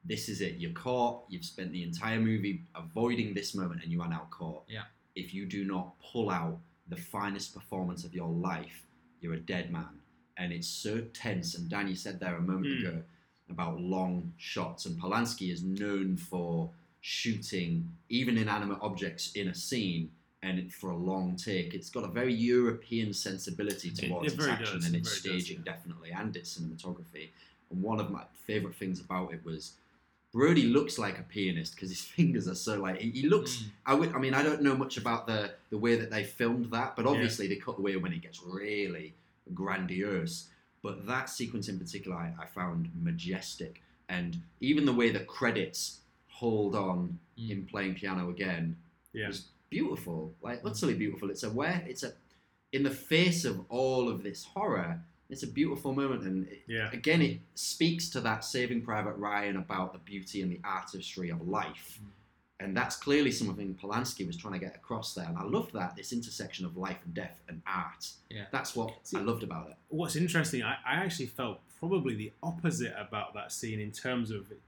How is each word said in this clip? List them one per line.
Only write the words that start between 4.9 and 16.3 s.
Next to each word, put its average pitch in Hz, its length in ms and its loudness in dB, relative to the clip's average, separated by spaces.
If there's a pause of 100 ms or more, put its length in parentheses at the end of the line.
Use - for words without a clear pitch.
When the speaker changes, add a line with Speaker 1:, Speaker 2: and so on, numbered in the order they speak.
Speaker 1:
If 92 180 -8
you 98 120 -4
do 98 180 -2
not 90 380 -2
pull 110 280 0
out 85 300 0 (300)
the 85 80 -6
finest 98 560 -4
performance 90 500 -4
of - 100 -10
your 85 160 -2
life, 85 560 -2 (360)
you're 82 120 -4
a 80 60 -4
dead 85 320 -2
man. 80 300 -6 (340)
And 90 160 -4
it's 85 160 -4
so 110 340 -2 (120)
tense, - 420 -2
and 87 140 -6
Danny 98 260 0
said 95 240 -6
there 90 160 -2
a 85 60 -2
moment 95 240 2 (100)
Speaker 3:
Mm. 127 60 -2
Speaker 1:
ago 82 220 -2 (460)
about 85 300 -2
long 90 580 0
shots, - 480 -4
and 85 140 -4
Polanski 95 520 0
is 87 120 -4
known 95 540 0
for 85 560 -2 (280)